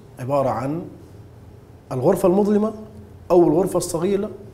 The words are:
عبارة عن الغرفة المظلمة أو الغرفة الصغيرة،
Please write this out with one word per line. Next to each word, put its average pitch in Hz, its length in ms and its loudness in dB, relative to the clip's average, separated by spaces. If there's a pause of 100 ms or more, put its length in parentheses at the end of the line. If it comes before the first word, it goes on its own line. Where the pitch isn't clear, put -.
(200)
عبارة 131 300 0
عن 135 320 -4 (1080)
الغرفة 175 360 2
المظلمة 208 460 2 (580)
أو 175 160 6
الغرفة 180 300 0
الصغيرة، 196 520 -2 (240)